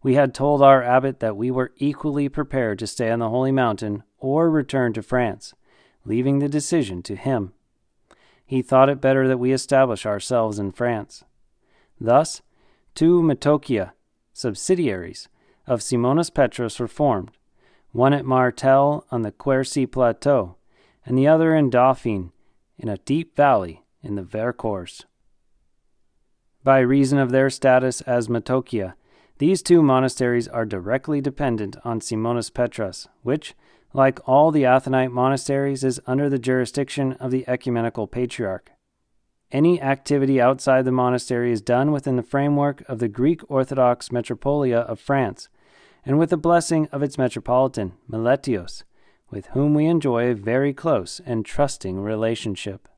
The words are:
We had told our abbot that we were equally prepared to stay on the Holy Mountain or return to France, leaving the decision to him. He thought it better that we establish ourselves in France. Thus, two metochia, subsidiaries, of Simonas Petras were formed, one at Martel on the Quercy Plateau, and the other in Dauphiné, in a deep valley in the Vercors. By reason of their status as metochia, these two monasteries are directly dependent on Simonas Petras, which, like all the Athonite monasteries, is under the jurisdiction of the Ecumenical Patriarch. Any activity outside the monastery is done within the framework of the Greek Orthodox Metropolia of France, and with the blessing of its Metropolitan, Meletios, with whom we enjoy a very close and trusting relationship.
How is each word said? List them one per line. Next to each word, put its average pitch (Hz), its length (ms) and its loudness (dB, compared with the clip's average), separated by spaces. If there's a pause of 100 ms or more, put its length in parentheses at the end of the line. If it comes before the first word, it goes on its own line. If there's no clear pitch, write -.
We 127 100 2
had 135 200 2
told 139 280 2
our 135 200 8
abbot 127 380 0
that 107 160 -4
we 123 160 -4
were 127 240 -2
equally 143 520 -2
prepared 127 520 -4
to 110 80 -6
stay 117 240 -2
on 117 80 0
the 117 80 -2
Holy 131 240 0
Mountain 110 500 -2 (160)
or 156 320 0
return 131 440 0
to 113 80 -6
France, - 520 -4 (500)
leaving 127 360 0
the 143 80 -2
decision 143 560 -2
to 104 100 -10
him. 101 380 -4 (920)
He 131 180 -2
thought 135 260 6
it 143 120 -2
better 135 280 2
that 131 100 0
we 127 140 0
establish 131 520 2
ourselves 107 540 -2
in 98 140 -4
France. 120 500 -4 (800)
Thus, 127 420 2 (540)
two 170 260 4
metochia, 143 720 0 (400)
subsidiaries, 110 960 -4 (400)
of 123 100 0
Simonas 131 540 0
Petras 123 480 -2
were 117 80 -4
formed, 123 420 -2 (640)
one 131 200 4
at 139 120 -2
Martel 131 880 2
on 120 100 -4
the 104 80 -6
Quercy 135 560 -2
Plateau, 120 720 0 (500)
and 127 100 -2
the 135 120 4
other 160 260 4
in 147 160 2
Dauphiné, 123 600 0 (440)
in 117 120 -10
a 101 100 -6
deep 160 380 -4
valley 107 480 2 (180)
in 104 140 -8
the 95 80 -8
Vercors. 107 800 -8 (1600)
By 135 160 6
reason 135 380 4
of 131 120 2
their 135 200 4
status 127 500 2
as 120 260 -2
metochia, 117 680 -4 (440)
these 175 240 2
two 170 200 6
monasteries 127 640 0
are 113 200 -6
directly 113 540 -4
dependent 127 600 -4
on 117 160 -6
Simonas 113 500 -4
Petras, 113 600 -6 (140)
which, 139 320 -4 (380)
like 135 360 2
all 147 240 4
the 151 100 2
Athonite 131 480 2
monasteries, 135 720 -2
is 127 240 -2
under 139 220 -2
the 135 100 0
jurisdiction 127 760 -2
of 127 180 -6
the 131 160 -4
Ecumenical 117 580 -4
Patriarch. 117 640 -6 (800)
Any 160 320 2
activity 135 580 0
outside 131 440 2
the 127 80 0
monastery 123 580 0
is 110 100 -2
done 131 300 0
within 135 240 -2
the 123 80 -2
framework 143 640 -2
of 120 120 -8
the 117 80 0
Greek 131 320 0 (100)
Orthodox 131 600 0
Metropolia 123 720 -2
of 110 180 -8
France, 131 480 -2 (580)
and 139 140 2
with 165 100 0
the 180 60 2
blessing 160 560 2
of 143 100 -4
its 139 160 -4
Metropolitan, 123 760 -2 (140)
Meletios, 113 760 -2 (440)
with 101 180 -14
whom 147 280 0
we 151 120 2
enjoy 131 440 0
a 117 60 -2
very 127 360 -2
close 135 540 -4
and 113 180 -4
trusting 98 540 -4
relationship. 107 880 -6 (120)